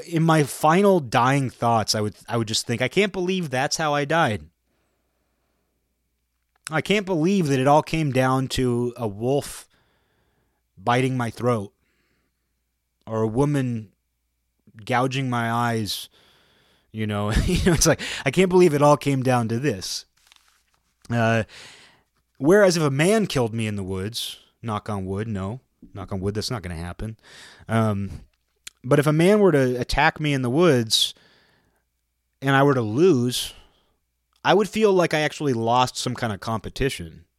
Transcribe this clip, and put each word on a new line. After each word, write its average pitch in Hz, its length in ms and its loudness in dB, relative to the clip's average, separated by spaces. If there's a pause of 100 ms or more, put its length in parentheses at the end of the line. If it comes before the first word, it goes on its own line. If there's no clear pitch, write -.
in 170 160 -2
my 160 220 4
final 175 560 4
dying 131 500 0
thoughts, 113 460 0
I 110 60 -2
would, 104 140 -4 (120)
I 113 80 -6
would 117 140 -2
just - 180 -4
think, 117 140 -4
"I 127 80 -2
can't 190 240 0
believe 185 360 -4
that's 127 280 -2
how 156 160 -2
I 143 100 0
died. 139 400 0 (2250)
I 156 120 -2
can't 202 240 -6
believe 180 420 0
that 139 120 0
it 131 80 0
all 147 160 4
came 160 280 -4
down 131 380 0
to 120 480 -2
a 120 100 -6
wolf 120 600 -6 (1120)
biting 127 380 0
my 120 140 -4
throat 110 440 -2 (1300)
or 110 140 -4
a 110 60 0
woman 123 640 -2 (880)
gouging 127 460 0
my 120 200 -2
eyes." 117 600 -4 (800)
You 110 160 -6
know, 104 240 -2
<laughs> - 140 0
you 180 200 0
know, 180 80 4
it's - 140 2
like, - 140 0 (240)
I 139 60 0
can't 185 180 2
believe 180 240 6
it 143 80 2
all 147 160 6
came 139 260 -2
down 120 240 2
to 113 100 -2
this. 120 480 -6 (1040)
Uh, 113 340 2 (920)
whereas 180 400 4
if 165 60 0
a 143 80 2
man 180 340 2
killed 120 260 -2
me 113 140 -4
in 104 120 -4
the 98 60 -6
woods, 95 540 -8 (240)
knock 107 300 -6
on 98 140 -6
wood, 98 220 -6
no, 104 340 -6 (340)
knock 92 160 -12
on 101 80 -6
wood, 101 160 -4
that's 107 160 -6
not 113 100 -6
gonna 87 140 -10
happen. 87 420 -10 (500)
Um, 107 540 -2 (640)
but 143 160 4
if 143 80 2
a 151 60 2
man 180 260 4
were 196 120 6
to 127 300 2
attack 147 380 0
me 151 140 0
in 131 100 -2
the 120 80 -2
woods 131 640 2 (1300)
and 135 120 0
I 135 60 6
were 143 140 4
to 127 60 0
lose, 123 720 0 (920)
I 139 80 4
would 196 160 2
feel 214 240 2
like 175 220 2
I 151 60 0
actually 147 320 -2
lost 120 440 0
some 123 160 -6
kind 117 180 -4
of 95 100 -10
competition. 107 840 -6 (140)